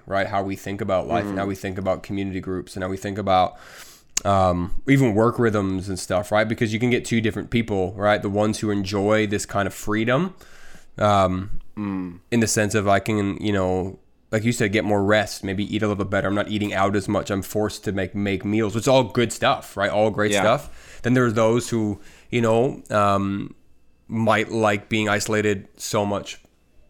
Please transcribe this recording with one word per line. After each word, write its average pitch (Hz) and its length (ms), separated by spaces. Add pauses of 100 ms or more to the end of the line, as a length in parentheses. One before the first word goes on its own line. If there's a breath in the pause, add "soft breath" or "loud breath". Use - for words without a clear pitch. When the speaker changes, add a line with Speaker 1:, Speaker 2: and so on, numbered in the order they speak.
Speaker 1:
right? 98 200
How 101 160
we 98 140
think 98 240
about 98 280
life 87 160
and 101 140
how 98 40
Speaker 2:
Mm-hmm. 101 60
Speaker 1:
we 98 60
think 95 240
about 95 240
community 98 380
groups 92 360
and 98 60
how 92 80
we 95 60
think 101 220
about, 95 380 (680 loud breath)
um, 92 640
even 135 280
work 113 240
rhythms 98 500
and 92 100
stuff, 90 320
right? 107 160
Because 110 260
you 110 60
can 123 120
get 123 140
two 117 160
different 107 300
people, 101 460
right? 104 240
The 95 80
ones 104 320
who 107 100
enjoy 104 560
this 101 200
kind 101 200
of 92 80
freedom, 120 600 (640 loud breath)
um, 95 520 (260)
Speaker 2:
Mm. 95 420 (120)
Speaker 1:
in 120 100
the 110 60
sense 104 280
of 101 120
I 98 140
can, 101 380
you 104 140
know, 92 460 (320)
like 107 140
you 120 80
said, 107 200
get 104 120
more 104 180
rest, 101 400
maybe 98 220 (100)
eat 107 80
a 107 60
little 101 160
better. 95 240
I'm 101 60
not 101 160
eating 104 240
out 98 200
as 101 140
much. 98 220
I'm 95 120
forced 104 420
to 107 80
make, 95 220
make 101 300
meals, 104 300
which 110 100
is - 40
all 131 160
good 117 280
stuff, - 440
right? 98 140
All 107 200
great 104 220
Speaker 2:
Yeah. 101 100
Speaker 1:
stuff. - 600
Then 120 120
there 127 100
are 117 80
those 113 380
who, 107 280 (320 soft breath)
you 120 120
know, 113 480
um, 101 640 (520)
might 110 460
like 104 360
being 107 200
isolated 104 580 (100)
so - 280
much 101 340 (520)